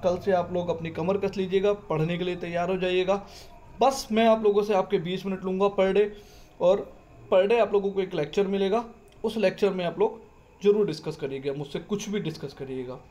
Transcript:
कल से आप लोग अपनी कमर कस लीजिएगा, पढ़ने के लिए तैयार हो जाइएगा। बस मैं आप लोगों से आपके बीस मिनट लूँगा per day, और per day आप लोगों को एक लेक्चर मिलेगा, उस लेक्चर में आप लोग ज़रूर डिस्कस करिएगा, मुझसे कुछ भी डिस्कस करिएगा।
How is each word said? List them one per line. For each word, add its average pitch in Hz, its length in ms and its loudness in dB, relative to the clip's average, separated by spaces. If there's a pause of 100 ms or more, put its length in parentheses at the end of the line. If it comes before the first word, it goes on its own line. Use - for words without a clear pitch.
कल 180 140 2
से 196 140 0
आप 180 200 0
लोग 175 160 -2
अपनी 165 220 -4
कमर 170 280 -2
कस 190 180 -2
लीजिएगा, 190 360 0
पढ़ने 170 460 -2
के 180 60 -4
लिए 180 120 -4
तैयार 175 340 -4
हो 190 60 0
जाइएगा। 185 380 2 (680)
बस 269 320 2
मैं 220 160 4
आप 220 160 4
लोगों 202 180 4
से 208 120 0
आपके 190 260 0
बीस 180 260 -6
मिनट 185 180 -6
लूँगा 190 220 0 (100)
per 190 180 2
day, 208 120 4 (540)
और 185 260 2 (440)
per 190 180 6
day 233 120 4
आप 208 120 2
लोगों 196 180 2
को 190 100 -4
एक 185 140 -4
लेक्चर 175 320 0
मिलेगा, 196 380 0 (400)
उस 220 120 -2
लेक्चर 196 340 2
में 185 140 -4
आप 170 140 -4
लोग 214 220 0 (420)
ज़रूर 208 240 4
डिस्कस 151 300 -6
करिएगा, 139 360 -6
मुझसे 143 280 -8
कुछ 208 280 -6
भी 202 120 -4
डिस्कस 151 320 -8
करिएगा। 131 460 -10 (120)